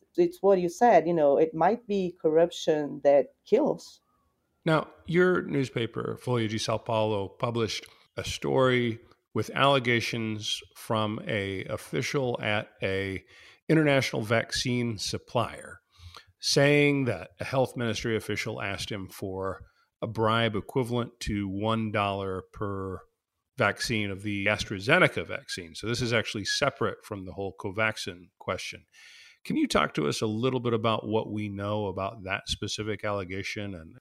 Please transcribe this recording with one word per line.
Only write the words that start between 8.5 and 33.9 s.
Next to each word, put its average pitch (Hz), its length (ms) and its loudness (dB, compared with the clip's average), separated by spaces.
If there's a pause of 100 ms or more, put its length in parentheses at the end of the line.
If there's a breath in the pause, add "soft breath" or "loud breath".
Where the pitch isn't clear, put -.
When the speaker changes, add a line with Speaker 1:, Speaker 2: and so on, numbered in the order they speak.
Speaker 2:
with 107 200 -2
allegations 117 1080 0 (160)
from 107 500 -2
a 98 380 -4
official 131 800 -4
at 107 260 -2 (140)
a 98 420 -4 (420 soft breath)
international 143 540 2
vaccine 117 800 -2
supplier - 840 -6 (580 soft breath)
saying 143 680 4
that 95 240 -4 (100)
a - 40 -4
health 131 300 0
ministry 117 400 -2
official 107 460 -4
asked 101 320 -6
him 95 160 -8
for 95 540 -6 (400)
a 104 40 -6
bribe 113 480 2
equivalent 117 640 -2
to 101 300 -4
one 107 420 -2
dollar 98 520 -2 (100)
per 95 480 -6 (560)
vaccine 104 540 0
of 98 120 -10
the 101 220 -4
AstraZeneca 104 840 2
vaccine. 85 480 -10
So - 120 -10
this 120 160 -2
is 117 100 0
actually 107 320 -2
separate - 580 -2
from 98 220 -10
the 92 80 -12
whole 98 260 -8
Covaxin 98 680 -4 (100)
question. - 460 -8 (600 soft breath)
Can 202 120 -2
you 302 100 2
talk - 280 0
to 147 140 0
us 127 120 -2
a 117 60 -2
little 120 340 -2
bit 117 140 -2
about 110 340 0
what 110 240 -2
we 104 160 -4
know 101 380 -4
about 98 380 -6
that 92 240 -6
specific 107 540 -6
allegation 98 720 -6
and 82 260 -16